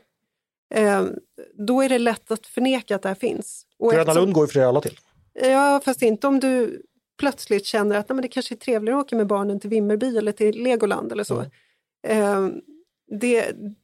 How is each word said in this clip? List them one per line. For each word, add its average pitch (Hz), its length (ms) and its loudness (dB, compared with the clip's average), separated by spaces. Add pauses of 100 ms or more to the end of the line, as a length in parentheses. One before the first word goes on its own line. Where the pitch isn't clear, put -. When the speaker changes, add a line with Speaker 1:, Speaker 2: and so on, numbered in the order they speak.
(720)
Speaker 1:
eh, 202 300 2 (500)
då 240 280 0
är 269 80 2
det 254 100 2
lätt 233 320 -2
att - 160 -8
förneka 247 480 -2
att 190 60 -4
det 196 80 -4
här 196 60 -4
finns. - 500 -6 (140)
Och 226 120 2
Speaker 2:
Gröna 160 100 4
Speaker 1:
eftersom 160 220 4
Speaker 2:
Lund 196 100 2
går 156 140 4
ju - 40 -4
för 143 80 2
alla 127 220 4
till. - 180 -8 (420)
Speaker 1:
Ja, 277 440 4
fast 262 160 -2
inte 220 260 0
om 269 120 2
du 254 420 -2 (380)
plötsligt 214 460 -2
känner 208 320 0
att, 208 120 -6
nej, 262 60 -2
men 262 60 -4
det 254 60 -4
kanske 247 280 -6
är - 20 -18
trevligare 226 420 -2
att 277 60 -2
åka 247 100 -6
med 208 120 0
barnen 202 320 -2
till 202 100 -10
Vimmerby 214 480 0
eller 208 140 -2
till 214 320 -2
Legoland 226 480 0
eller 208 120 -4
så. - 220 -4 (580)
Speaker 2:
Mm. 202 500 0
Speaker 1:
Eh, - 20 -10 (640)
det, 240 320 0 (320)